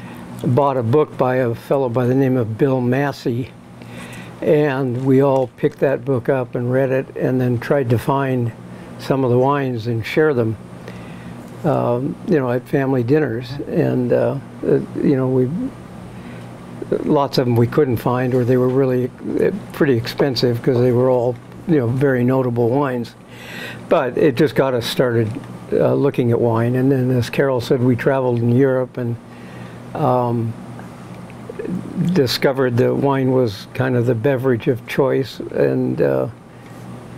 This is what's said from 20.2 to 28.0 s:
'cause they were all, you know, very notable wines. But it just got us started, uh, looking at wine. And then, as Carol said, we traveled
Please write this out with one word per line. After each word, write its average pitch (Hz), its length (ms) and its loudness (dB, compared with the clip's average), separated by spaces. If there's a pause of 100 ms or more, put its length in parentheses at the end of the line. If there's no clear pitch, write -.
'cause 131 160 2
they 127 140 4
were 123 180 4
all, 123 240 2 (320)
you 160 120 4
know, 120 100 0
very 131 340 2
notable 123 460 2
wines. 123 480 -2 (720)
But 135 280 2
it 135 200 4
just 151 180 4
got 135 180 2
us 117 140 0
started, 117 420 2 (440)
uh, 127 220 4
looking 135 360 2
at 120 100 4
wine. 117 360 2
And 131 160 4
then, 127 180 2
as 123 180 2
Carol 135 320 0
said, 123 220 0
we 123 140 4
traveled 127 420 2